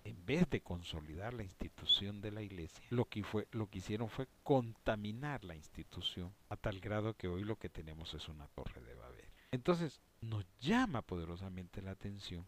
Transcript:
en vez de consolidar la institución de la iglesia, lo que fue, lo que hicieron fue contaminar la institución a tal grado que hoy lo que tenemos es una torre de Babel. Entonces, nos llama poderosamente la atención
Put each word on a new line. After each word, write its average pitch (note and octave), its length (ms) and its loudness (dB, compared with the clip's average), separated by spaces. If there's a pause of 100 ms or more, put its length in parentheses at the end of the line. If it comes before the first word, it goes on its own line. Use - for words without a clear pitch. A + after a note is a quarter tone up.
en G#2 220 -10
vez E3 240 6
de - 120 2
consolidar F2 720 -4
la A2+ 100 -6
institución G2 800 0
de G#2 100 -2
la G#2+ 100 -4
iglesia, F#2+ 480 -6
lo A#2+ 160 6
que G#2 180 0
fue, G#2 280 2
lo A2 180 0
que - 80 -8
hicieron G#2+ 320 0
fue - 180 -2 (160)
contaminar A#2 1040 4
la E2+ 100 -8
institución F2 800 -6 (160)
a G#2 80 -4
tal G2+ 220 -2
grado G#2+ 340 2
que - 140 -4
hoy F2+ 160 0
lo G#2+ 140 0
que - 120 -8
tenemos D#2+ 440 -8
es D2+ 140 -6
una D2+ 200 -10
torre - 340 -8
de - 140 -14
Babel. - 340 -16 (220)
Entonces, E3+ 500 2 (200)
nos A2 240 0 (140)
llama F#3 420 4
poderosamente F2+ 800 -4
la F#2+ 100 -4
atención F#2+ 560 -6